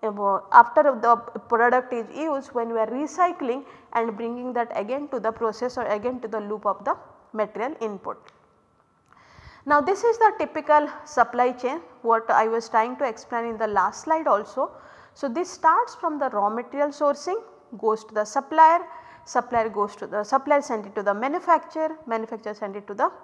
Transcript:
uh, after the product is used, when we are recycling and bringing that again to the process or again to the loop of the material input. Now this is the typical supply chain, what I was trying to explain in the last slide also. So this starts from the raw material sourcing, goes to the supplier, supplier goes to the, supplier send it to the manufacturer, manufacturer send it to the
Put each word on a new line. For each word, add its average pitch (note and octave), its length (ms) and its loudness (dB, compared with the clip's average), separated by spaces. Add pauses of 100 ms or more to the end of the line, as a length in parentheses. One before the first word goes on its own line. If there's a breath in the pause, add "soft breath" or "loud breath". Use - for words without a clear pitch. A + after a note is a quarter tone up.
uh, G3+ 360 0 (120)
after A#3 320 8
the A#3+ 320 4 (320)
product B3 460 2
is A3+ 120 -6 (100)
used, C#4 380 -6
when A#3 200 -4
we A3+ 60 -2
are A3 80 0
recycling C#4 760 -2 (300 loud breath)
and A#3 240 -2
bringing A#3+ 360 -8
that A#3 220 -4
again B3+ 340 -6
to B3+ 100 -6
the A3 120 -2
process A3+ 460 -6
or A#3+ 80 -4
again A3+ 340 -4
to A#3+ 80 -12
the G#3+ 120 -6
loop G#3 260 -8
of G3 180 -2
the C4+ 140 -2 (340)
material G#3+ 480 -4
input. G#3 380 -8 (1500 loud breath)
Now D4 140 6
this F#4 240 0
is A#4 140 4
the G#4+ 200 6
typical D4+ 520 2 (160)
supply B3 480 2
chain, B3+ 260 -4 (220)
what A3+ 280 2
I A3 200 4
was A3+ 180 -2
trying A#3+ 300 0
to C4+ 100 -2
explain A#3 380 -6
in A#3 120 -8
the A3 100 -2
last G3+ 360 0
slide D#4+ 240 0
also. B3+ 440 0 (420 loud breath)
So - 160 -6
this D4+ 200 -4
starts F#4 460 2
from D#4 240 -4
the C4+ 100 0
raw G#3 200 0
material B3 400 -4
sourcing, D4+ 520 -2 (360)
goes A3 260 0
to G#3+ 100 -20
the G#3+ 120 0
supplier, D#4+ 560 4 (440 loud breath)
supplier A#3 440 -2
goes G#3 260 -2
to - 100 -12
the, G#3 200 -4
supplier C#4 360 2
send A#3+ 240 -6
it G3+ 100 -12
to A3 60 -4
the G3+ 120 0
manufacturer, D#4 920 0
manufacturer A3 480 -6
send G3+ 220 -10
it G#3 120 -14
to G3+ 60 -10
the C4+ 160 0 (140)